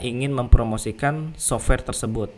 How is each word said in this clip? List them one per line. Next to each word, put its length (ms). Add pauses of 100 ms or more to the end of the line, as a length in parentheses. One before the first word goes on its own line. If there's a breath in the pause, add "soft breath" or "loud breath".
ingin 320
mempromosikan 1040
software 480
tersebut. 520